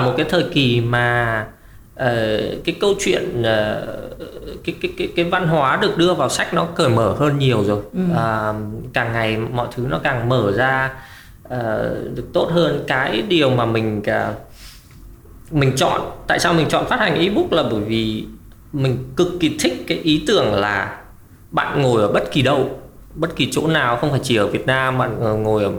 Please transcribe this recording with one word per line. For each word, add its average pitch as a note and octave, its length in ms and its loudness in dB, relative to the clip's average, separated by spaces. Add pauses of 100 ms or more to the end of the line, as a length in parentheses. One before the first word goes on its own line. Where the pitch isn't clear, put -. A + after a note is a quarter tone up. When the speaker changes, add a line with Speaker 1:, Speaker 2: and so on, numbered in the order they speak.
Speaker 1:
một B2 120 2
cái D#3 120 2
thời F3 140 2 (100)
kỳ B2 280 2
mà, A#2+ 640 0 (500)
ờ, A2+ 420 0 (280)
cái E3+ 140 -2
câu G3+ 200 4
chuyện, - 440 -2
ờ, G#2+ 440 0 (760)
cái, E3 180 -6
cái, F3+ 160 -4
cái, F3 180 -2
cái E3+ 100 2
văn F3+ 220 0
hóa D3+ 340 2
được G3 160 0
đưa F3 160 4
vào C#3+ 160 0
sách - 240 -4
nó E3+ 120 0
cởi E3+ 240 0
mở A2+ 300 4
hơn C#3+ 200 2
nhiều B2 240 4
rồi. G#2 180 2 (120)
Speaker 2:
Ừ. F3+ 60 -4 (160)
Speaker 1:
À, A2 380 0 (400)
càng A#2 200 0
ngày A2 240 0
mọi A#2+ 380 -2
thứ A#2+ 140 -4
nó D#3+ 100 -2
càng B2+ 300 0
mở A#2 260 2
ra, C3 360 2 (520)
ờ, A2+ 520 -2 (200)
được B2 180 -8
tốt - 180 0
hơn. D3 360 2
Cái C#3+ 340 0
điều E3+ 280 2
mà B2 160 2
mình, A2 400 0
à, G#2+ 260 0 (1200)
mình C#3 240 2
chọn, - 260 0 (260)
tại D3 120 0
sao F3 140 2
mình D#3 160 4
chọn D#3 200 2
phát B3 100 0
hành F#3+ 200 2
ebook G#3+ 320 2
là D#3+ 200 4
bởi G#2+ 100 0
vì A2 440 -2 (480)
mình C3+ 240 0 (180)
cực F3 120 2 (120)
kỳ C#3+ 200 0
thích - 280 -2
cái E3 100 -2
ý D#3 300 0
tưởng C#3+ 260 2
là G2+ 420 0 (560)
bạn D3 300 0
ngồi A#2+ 200 4
ở G#2 100 4
bất - 200 0
kỳ D3 100 2
đâu, C3 380 2 (360)
bất D#3 200 -4
kỳ C3+ 160 0
chỗ D3 160 0
nào, C3+ 300 2
không D3+ 140 0
phải C3 120 2
chỉ A#2+ 120 2
ở G2+ 120 4
Việt A2 180 -4
Nam, C3 320 0
bạn, A2+ 240 0
ờ, A2 120 0
ngồi G#2+ 300 2
ở G2 160 2